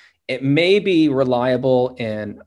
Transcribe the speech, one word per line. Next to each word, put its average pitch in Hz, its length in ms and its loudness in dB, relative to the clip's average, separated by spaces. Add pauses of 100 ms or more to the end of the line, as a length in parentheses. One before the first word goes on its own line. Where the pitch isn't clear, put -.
(280)
It 127 160 -6
may 170 360 2
be 165 300 2
reliable 127 880 0
in 107 500 -8